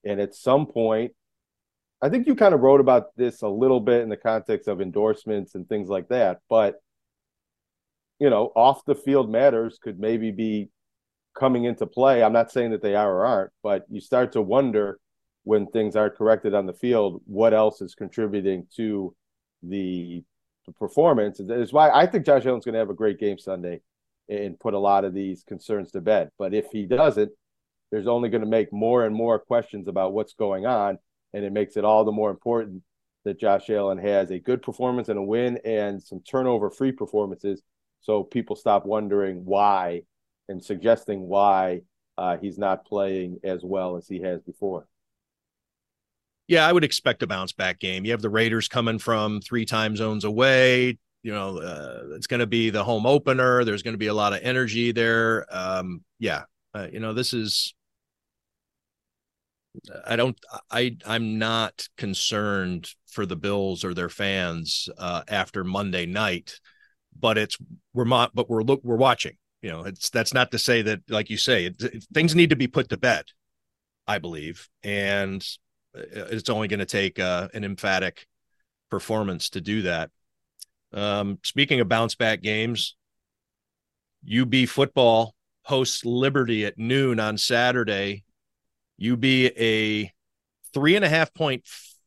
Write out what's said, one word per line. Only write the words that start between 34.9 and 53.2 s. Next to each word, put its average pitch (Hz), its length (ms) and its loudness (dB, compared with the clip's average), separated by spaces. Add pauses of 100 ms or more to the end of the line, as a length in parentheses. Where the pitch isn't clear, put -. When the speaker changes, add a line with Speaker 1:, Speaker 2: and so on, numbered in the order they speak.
Speaker 1:
and 104 80 -2
a 98 60 -4
win 120 420 0
and 104 340 -2
some 92 220 -16
turnover-free 127 680 -2
performances, 101 720 -4 (380)
so 107 200 0
people 107 340 -4
stop 101 300 2
wondering 98 580 -2
why 92 600 2 (440)
and 92 160 -12
suggesting 101 580 0
why, 92 600 2 (380)
uh, 90 180 -2
he's 92 220 -10
not 95 260 -2
playing 95 580 -6
as 92 200 -6
well 90 340 -4
as 87 100 -14
he 90 140 -8
has 90 220 -6
before. 90 420 -8 (1600)
Speaker 2:
Yeah, 165 200 6
I 175 40 6
would 175 120 6
expect - 400 -2
a 101 40 -4
bounce-back 92 520 -4
game. 95 260 -6
You 113 60 -4
have 113 100 -4
the 110 80 -4
Raiders 110 380 0
coming 117 320 -2
from 107 420 -2
three 117 240 -4
time 110 300 -2
zones 107 300 -4
away. 127 720 4 (240)
You 110 100 -8
know, 98 240 -6
uh, 73 580 -12
it's - 120 -12
gonna 120 180 0
be 113 240 2
the 104 140 -2
home 113 240 0
opener. 127 560 4